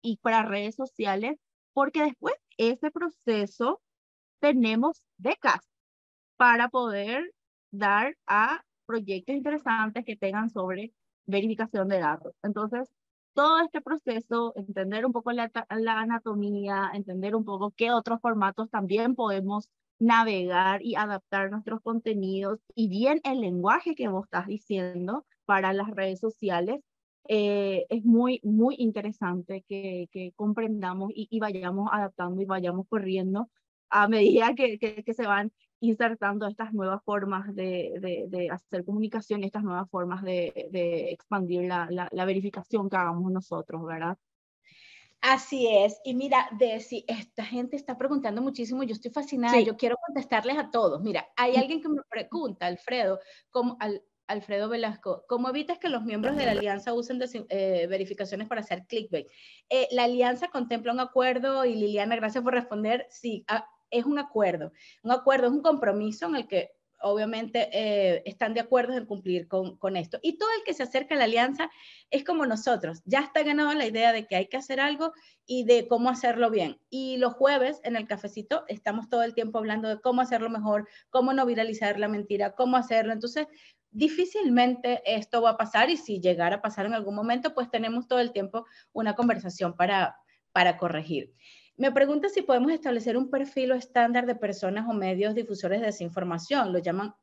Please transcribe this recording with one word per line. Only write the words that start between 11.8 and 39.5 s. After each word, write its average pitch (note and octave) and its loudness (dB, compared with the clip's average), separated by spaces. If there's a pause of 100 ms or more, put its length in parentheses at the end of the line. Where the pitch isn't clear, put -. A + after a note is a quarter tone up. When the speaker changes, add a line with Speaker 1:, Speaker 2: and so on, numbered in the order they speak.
Speaker 1:
de G3 2
datos. D#3 -4
Entonces, G#3+ -4 (440)
todo D#4 6
este D#4+ -2
proceso, A#3 -2
entender G3 -4
un B3+ 2
poco A#3+ -2
la A#3 -2
ta-, A#3 -6 (140)
la A3+ 2
anatomía, G3+ -2
entender G3 -4
un A3 0
poco G3+ -4
qué A#3 0
otros A#3 0
formatos A3 0
también A3 0
podemos G#3 -2 (320)
navegar G3 4
y A#3 -2
adaptar G3 -2
nuestros G#3+ -6
contenidos G3+ -2 (140)
y A3+ 0
bien B3+ 2
el C4+ -2
lenguaje G#3 2
que C4 -4
vos G3 -2
estás F3+ -4
diciendo F#3+ -4 (180)
para F#3+ 2
las G3+ -2
redes F#3+ -4
sociales, G#3+ -2 (480)
eh, G3+ 0
es A3 -4
muy, A#3+ 6
muy A3 4
interesante G3 -4
que, F#3+ -8
que F#3 -10
comprendamos G#3 -2
y, G#3+ -8
y A3+ -2
vayamos G3 -4
adaptando F#3+ -4
y G3 -2
vayamos F#3 -4
corriendo F#3+ -2 (440)
a G#3 6
medida A3+ 6
que, A#3 0
que, G#3+ -4
que A3+ -4
se A3+ -4
van G3+ 0 (300)
insertando G#3+ 0
estas G#3+ -8
nuevas G3 -2
formas G3+ -2
de, F#3 -4
de, F3+ -4
de F3+ -4
hacer F3+ -8
comunicación, G#3+ -4
estas G#3+ -6